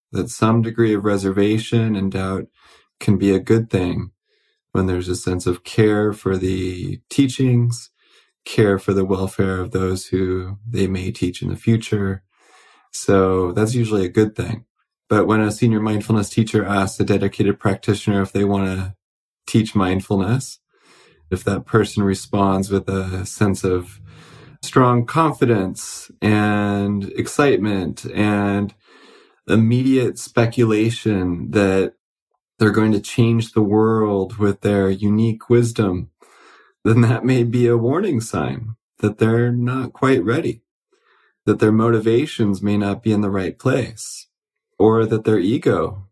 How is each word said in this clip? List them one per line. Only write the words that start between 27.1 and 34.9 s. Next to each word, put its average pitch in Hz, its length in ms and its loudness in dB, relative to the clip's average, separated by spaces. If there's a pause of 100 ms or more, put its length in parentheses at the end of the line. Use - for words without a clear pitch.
excitement 101 920 0
and 101 720 0 (720)
immediate 120 720 2
speculation 110 1300 0
that 95 460 2 (640)
they're 107 140 4
going 110 200 2
to 101 80 2
change 113 540 0
the 110 80 2
world 107 720 0
with 101 240 0
their 98 300 0
unique 107 600 0